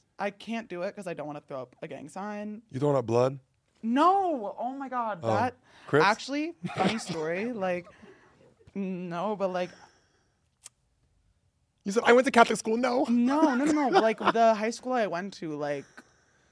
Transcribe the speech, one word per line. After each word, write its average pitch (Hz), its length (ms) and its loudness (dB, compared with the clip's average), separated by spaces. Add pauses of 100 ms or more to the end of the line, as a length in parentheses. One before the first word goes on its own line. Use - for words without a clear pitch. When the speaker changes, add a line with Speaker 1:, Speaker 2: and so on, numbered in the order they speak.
(180)
Speaker 1:
I 202 140 -4
can't 220 360 -10
do 175 160 -8
it 208 120 -6
'cause 196 100 -12
I 170 80 -6
don't 151 140 -8
wanna 147 140 -10
throw 135 200 -10
up 123 220 -14
a - 40 -10
gang 139 220 -12
sign. 208 520 -10 (100)
Speaker 2:
You 131 80 -6
throwing 143 160 2
up 127 100 2
blood? 127 340 2 (440)
Speaker 1:
No, 294 760 2
oh 240 160 -6
my 269 160 -10
God, 226 320 -4
Speaker 2:
Oh. 117 60 -4
Speaker 1:
that, 240 260 2 (320)
Speaker 2:
Crips? 151 200 4
Speaker 1:
actually, 285 480 -2 (220)
funny 190 220 0
Speaker 2:
<laughs> - 0 -
Speaker 1:
story, 175 560 -4
like, 185 320 -4 (880)
no, 185 640 -6
but, 185 180 -2
like, 180 160 -4 (2250)
Speaker 2:
You 202 80 -6
said, 226 140 0
"I 233 80 8
went 254 120 6
to 269 60 -2
Catholic 226 260 6
school," 220 200 -2
no. 254 320 0
Speaker 1:
No, 262 440 4
no, 247 120 0
no, 320 60 2 (180)
no, 381 100 4
Speaker 2:
<laughs> - 0 -
Speaker 1:
like, 220 180 2
the 226 380 4
high 220 160 -2
school 247 220 -6
I 233 140 0
went 180 280 -6
to, 160 200 -8
like, 143 300 -4 (680)